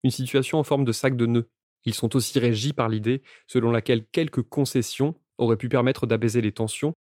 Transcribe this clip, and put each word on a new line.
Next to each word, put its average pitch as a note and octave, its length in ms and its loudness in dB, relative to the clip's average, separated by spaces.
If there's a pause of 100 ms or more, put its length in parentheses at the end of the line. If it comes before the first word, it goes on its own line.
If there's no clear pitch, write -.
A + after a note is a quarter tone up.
une C3 60 6
situation C3+ 480 0
en C#3+ 60 2
forme C#3 200 2
de A#2 80 2
sac C3 240 0
de A#2+ 80 2
nœuds. A#2 240 0 (380)
Ils A2+ 80 -2
sont - 200 -2
aussi C3 240 2
régis A#2+ 360 0
par A2+ 160 0
l'idée A2 320 -2 (240)
selon A#2 240 2
laquelle A#2 340 0
quelques D#3 380 -2
concessions C3+ 760 -2 (200)
auraient A#2 180 2
pu A#2+ 140 -6
permettre B2+ 360 2
d'apaiser A2+ 360 0
les G#2 100 0
tensions B2+ 480 -4